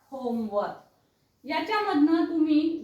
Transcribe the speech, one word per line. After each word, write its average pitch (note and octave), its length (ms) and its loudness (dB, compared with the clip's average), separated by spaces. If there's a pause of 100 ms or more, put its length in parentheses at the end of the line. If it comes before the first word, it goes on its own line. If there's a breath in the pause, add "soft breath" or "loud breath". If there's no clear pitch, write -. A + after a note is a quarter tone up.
(100)
होमवर्क. A3+ 680 -4 (680)
याच्यामधनं E4 800 2
तुम्ही D4+ 360 2 (240)